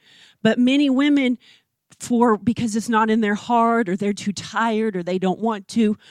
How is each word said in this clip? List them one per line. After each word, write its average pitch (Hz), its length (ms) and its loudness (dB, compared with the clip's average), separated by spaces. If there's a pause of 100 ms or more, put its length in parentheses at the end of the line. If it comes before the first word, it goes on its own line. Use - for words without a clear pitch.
(420)
But 220 160 -6
many 269 300 2
women, 269 500 0 (600)
for, 233 380 2
because 233 360 -2
it's 220 140 -4
not 220 220 2
in 220 100 2
their 208 140 0
heart 233 560 0
or 180 40 0
they're 202 200 -2
too 202 180 -6
tired 220 640 -2
or 175 60 -4
they 180 160 -2
don't 185 200 0
want 208 300 -4
to, 214 300 2 (120)